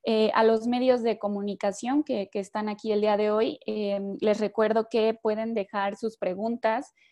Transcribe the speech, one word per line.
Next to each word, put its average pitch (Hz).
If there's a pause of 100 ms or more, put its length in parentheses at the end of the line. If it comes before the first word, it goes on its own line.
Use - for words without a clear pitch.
Eh, 220
a 226
los 226
medios 247
de 220
comunicación 202
que, 202
que 208
están 214
aquí 208
el 208
día 208
de 214
hoy, 226
em, 202
les 208
recuerdo 214
que 226
pueden 220
dejar 202
sus 220
preguntas, 220 (180)